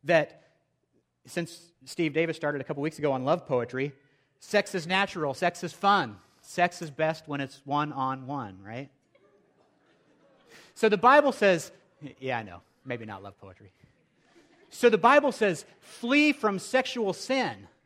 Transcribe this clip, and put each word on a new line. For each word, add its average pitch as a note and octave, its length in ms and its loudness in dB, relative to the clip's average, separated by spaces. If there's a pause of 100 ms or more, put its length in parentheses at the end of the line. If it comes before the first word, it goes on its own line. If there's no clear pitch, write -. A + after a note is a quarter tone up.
That, D#3+ 380 2 (800)
since - 480 -10 (100)
Steve D#3 300 -4
Davis D#3+ 240 -2
started D3 240 -4
a - 20 -8
couple C#3+ 180 -8
weeks D3+ 160 -6
ago D3 140 0
on B2+ 140 -2
love C3 200 0
poetry, B2+ 460 -4 (480)
sex - 340 -2
is E3+ 140 -6
natural, F#3 460 -2
sex F3 320 -2
is D#3 80 -8
fun, F3+ 420 0 (260)
sex - 400 -2
is D#3+ 80 -10
best D#3 380 -4
when C#3+ 140 -6
it's C3+ 240 -10
one-on-one, C3 1000 -4
right? A#2+ 240 -12 (1900)
So A3 140 4
the G3+ 80 2
Bible C4+ 360 8
says, F#3 380 2 (480)
yeah, C3 200 -4
I A2 40 -10
know, F2 180 -16 (220)
maybe A#2+ 220 -10
not G2+ 180 -14
love G2 160 -18
poetry. F#2+ 320 -20 (1000)
So - 200 4
the A3 80 2
Bible C#4+ 340 6
says, G3 320 -2 (160)
"Flee D4 540 0
from G3+ 260 -2
sexual B3 540 -2
sin." D3+ 540 -6 (180)